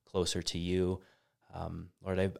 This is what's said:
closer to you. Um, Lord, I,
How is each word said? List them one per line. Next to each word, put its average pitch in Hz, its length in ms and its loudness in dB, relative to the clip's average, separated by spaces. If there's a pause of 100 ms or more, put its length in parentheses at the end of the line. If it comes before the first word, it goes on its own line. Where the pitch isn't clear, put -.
closer - 360 0
to - 160 -2
you. 90 420 2 (520)
Um, 85 380 -8 (120)
Lord, 95 160 0
I, 95 220 4